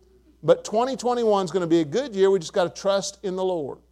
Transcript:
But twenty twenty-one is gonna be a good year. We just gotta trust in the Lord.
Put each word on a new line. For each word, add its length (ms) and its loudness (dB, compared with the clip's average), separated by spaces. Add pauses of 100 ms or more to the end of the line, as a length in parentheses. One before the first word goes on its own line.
(420)
But 220 4
twenty 300 -2
twenty-one 520 0
is 40 -6
gonna 160 -2
be 140 4
a 60 0
good 280 -4
year. 160 4
We 80 4
just 140 -12
gotta 160 2
trust 540 -4
in 120 -4
the 100 -4
Lord. 340 -4 (140)